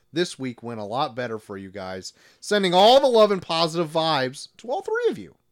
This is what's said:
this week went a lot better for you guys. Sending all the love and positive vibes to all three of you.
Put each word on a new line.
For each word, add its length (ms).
this 260
week 240
went 180
a 40
lot 300
better 240
for 180
you 140
guys. 420
Sending 340
all 260
the 60
love 240
and 120
positive 480
vibes 580
to 120
all 120
three 280
of 80
you. 160